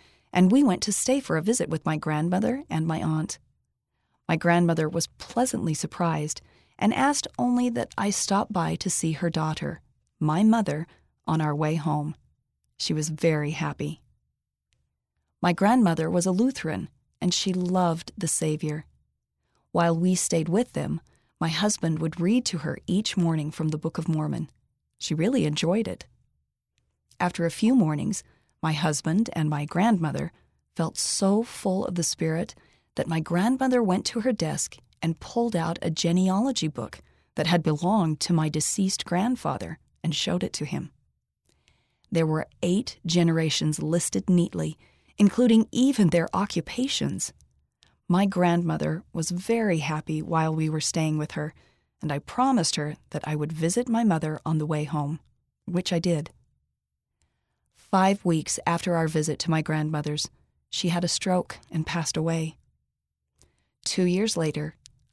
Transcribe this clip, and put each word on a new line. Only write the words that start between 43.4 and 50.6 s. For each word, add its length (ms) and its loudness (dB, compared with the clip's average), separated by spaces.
listed 480 -2
neatly, 480 2
including 540 6
even 380 4
their 240 2
occupations. 1000 -4
My 160 4
grandmother 800 0
was 180 -4
very 460 0
happy 440 -4
while 320 0
we 140 0